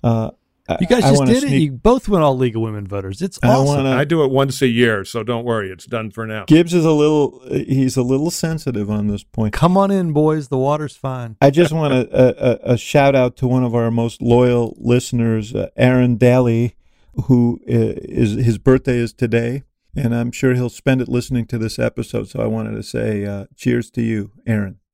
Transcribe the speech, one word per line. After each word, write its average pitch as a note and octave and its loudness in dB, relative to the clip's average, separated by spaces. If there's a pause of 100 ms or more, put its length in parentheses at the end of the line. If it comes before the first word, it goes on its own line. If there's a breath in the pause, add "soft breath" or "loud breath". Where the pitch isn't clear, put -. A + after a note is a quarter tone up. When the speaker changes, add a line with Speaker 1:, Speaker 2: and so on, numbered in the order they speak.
Speaker 1:
Uh, A2+ 0 (380)
I, - -2
Speaker 2:
You F3+ 0
guys B3 0
Speaker 1:
I C3+ 4
Speaker 2:
just C#3 4
Speaker 1:
wanna C#3 2
Speaker 2:
did C4+ 2
it. C#4+ -4
Speaker 1:
sneak C#3+ 2
Speaker 2:
You C#3+ -2
both A3 0
went F3+ 2
all C#3 2
League B2+ -2
of A2+ -4
Women G#2+ -6
Voters. G2 -8
It's F#3+ -8
Speaker 1:
I B2 2
Speaker 2:
awesome. C3+ 2
Speaker 1:
wanna C3+ 0
Speaker 3:
I C#3 0
do D#3+ 0
it C3+ 0
once C3+ 0
a C3+ 2
year, A#2 2
so A#2 -8
don't A#2 -4
worry. G#2+ -2
It's F#2 -18
done A2 -8
for A2+ -10
now. G#2+ -10
Speaker 1:
Gibbs E3 4
is E3+ 2
a E3 4
little, D3 2
he's C3+ -2
a C3 0
little C3+ 0
sensitive D3 -6
on G#2+ -2
this G#2 -4
point. G#2+ -4
Speaker 2:
Come F3+ 2
on G3 2
in, F#3 -2
boys. D3+ 0
The C3+ -2
water's C#3+ -4
fine. B2 -8
Speaker 1:
I C#3 6
just D3+ 2
want D3+ 0
a, B2+ 0
a, B2+ 6 (420)
a, B2 4
a - 0
shout C#3 2
out B2+ 2
to C3 -2
one B2+ 2
of A#2 -4
our A#2 0
most A#2 -4
loyal A#2+ 2
listeners, A#2 0
uh, G2+ -4
Aaron B2 2
Daly, A#2+ 2 (480)
who, A#2+ 2
uh, - -4 (320)
is, A2 0
his A2+ 0
birthday C3 2
is A#2 -4
today, A#2+ -2 (340)
and A#2+ -2
I'm A#2+ -2
sure C3 0
he'll B2 -2
spend C3 -2
it A#2+ -4
listening A#2+ -2
to B2 -8
this A2 -6
episode. A#2 -4
So - -10
I A2 -2
wanted A2 -6
to G#2+ -8
say, A2 -4
uh, G2+ -10 (100)
cheers A#2+ -2
to A#2+ -6
you, A2 -4 (140)
Aaron. G#2 -4 (140)